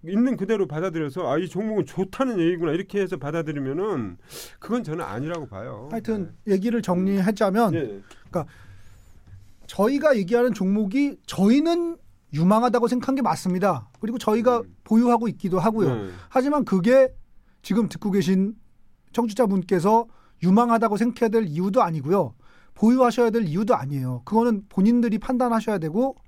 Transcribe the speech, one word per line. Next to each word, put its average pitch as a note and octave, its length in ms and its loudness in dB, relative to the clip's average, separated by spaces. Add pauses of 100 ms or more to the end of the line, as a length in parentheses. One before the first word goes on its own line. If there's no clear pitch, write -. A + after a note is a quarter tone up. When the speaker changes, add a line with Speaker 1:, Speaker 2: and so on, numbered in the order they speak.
Speaker 1:
있는 G#3+ 340 0
그대로 G3 300 -2
받아들여서 D#3 640 -4
'아, D3 60 0
이 F3+ 100 -2
종목은 G#3+ 380 -4
좋다는 G3+ 540 -4
얘기구나.' E3+ 340 0
이렇게 F#3+ 280 -4
해서 F#3+ 160 -4
받아들이면은 C#3+ 1000 -6 (420)
그건 A#3 240 -4
저는 D#3+ 220 -8
아니라고 C#3+ 420 -8
봐요. G#2+ 440 -14
Speaker 2:
하여튼 A3 420 -6 (120)
Speaker 1:
네. G3+ 80 0
Speaker 2:
얘기를 G#3+ 280 0
정리하자면 G3 920 0
Speaker 1:
예. G#2+ 260 -6 (280)
Speaker 2:
그러니까 D#3+ 160 -6 (1200)
저희가 C4+ 500 2
얘기하는 A#3 360 0
종목이 G#3 720 0
저희는 E4 720 2 (360)
유망하다고 A3 540 2
생각한 B3 280 -2
게 C4+ 60 -2
맞습니다. F3+ 680 -2 (100)
그리고 A#3 180 -6
저희가 A#3 420 2
Speaker 1:
음. - 240 -10
Speaker 2:
보유하고 A#3 460 4
있기도 F3+ 300 -2
하고요. G3 360 2
Speaker 1:
네. G2 140 -6 (200)
Speaker 2:
하지만 C#4 360 0
그게 A#3+ 440 4 (520)
지금 G3+ 280 0
듣고 - 220 -6
계신 F#3+ 420 2 (600)
청취자분께서 G#3 960 0 (360)
유망하다고 A3 540 4
생각해야 A#3 320 0
될 A3+ 180 2
이유도 F#3 340 0
아니고요. D#3+ 540 0 (380)
보유하셔야 A#3+ 580 4
될 A3 160 0
이유도 G3+ 280 0
아니에요. C3 500 -6
그거는 A3+ 440 0
본인들이 A3+ 480 2
판단하셔야 A3+ 600 -2
되고 G3 360 -2 (120)